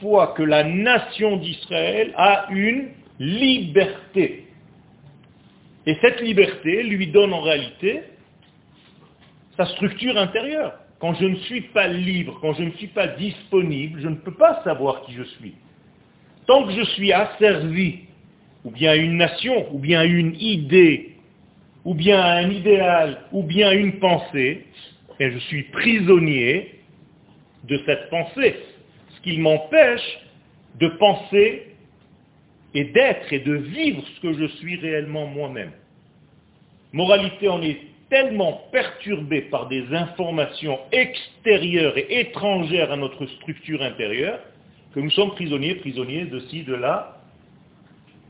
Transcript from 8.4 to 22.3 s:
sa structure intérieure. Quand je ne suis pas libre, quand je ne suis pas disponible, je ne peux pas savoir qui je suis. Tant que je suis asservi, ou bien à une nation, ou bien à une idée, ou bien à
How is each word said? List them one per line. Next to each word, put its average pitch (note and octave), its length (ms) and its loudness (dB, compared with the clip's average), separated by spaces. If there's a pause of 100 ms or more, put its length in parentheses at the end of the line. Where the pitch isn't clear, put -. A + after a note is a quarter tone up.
sa F3+ 100 0
structure A3+ 500 -4
intérieure. A3 580 -2 (260)
Quand E3+ 140 -2
je F3 100 -2
ne F#3+ 120 0
suis A#3+ 260 -10
pas G3 260 0
libre, F3 540 -4
quand D#3 120 0
je D#3+ 80 -6
ne E3+ 100 -4
suis G#3 160 -14
pas F#3 200 -2
disponible, D#3+ 960 -4
je D#3 60 -6
ne D#3+ 60 -4
peux F3+ 200 -12
pas E4 280 4
savoir B2+ 400 -2
qui B2 120 -18
je B2 100 -12
suis. A2 300 -18 (920)
Tant C4 200 6
que G3 60 -6
je G#3+ 100 -2
suis G3 300 0
asservi, F3+ 880 2 (640)
ou A#2 60 -14
bien C3 200 2
à D3+ 60 8
une E3 200 2
nation, E3+ 580 0
ou C#3 40 -8
bien D#3+ 220 2
à D#3+ 40 4
une E3+ 340 2
idée, E3 800 4 (680)
ou F3 100 -4
bien F#3+ 260 4
à F3 140 4